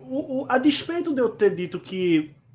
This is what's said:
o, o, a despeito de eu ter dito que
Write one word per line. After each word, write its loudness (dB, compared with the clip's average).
o, -4
o, -8
a 4
despeito 0
de 0
eu 2
ter 2
dito -6
que 0